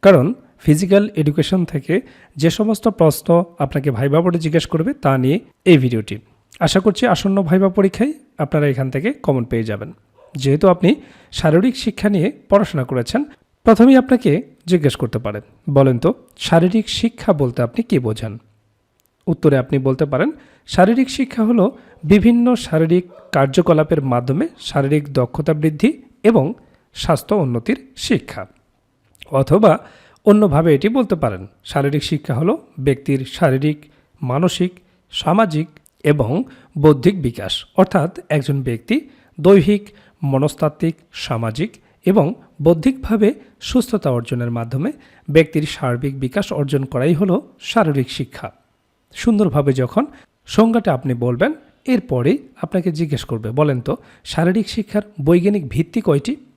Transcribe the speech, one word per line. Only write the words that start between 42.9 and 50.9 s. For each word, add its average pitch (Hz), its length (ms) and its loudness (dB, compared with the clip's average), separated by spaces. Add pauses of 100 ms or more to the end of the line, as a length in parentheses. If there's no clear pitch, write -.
সুস্থতা 220 500 -2
অর্জনের 120 400 -4
মাধ্যমে 120 420 -6 (380)
ব্যক্তির 156 320 2
সার্বিক 135 580 -6
বিকাশ 131 320 -6
অর্জন 139 320 -2
করাই 135 300 -2
হলো 190 340 -2 (120)
শারীরিক 151 500 -2
শিক্ষা। - 420 -12 (600)
সুন্দরভাবে 151 580 0
যখন 131 340 -2 (400)
সংজ্ঞাটা 226 480 2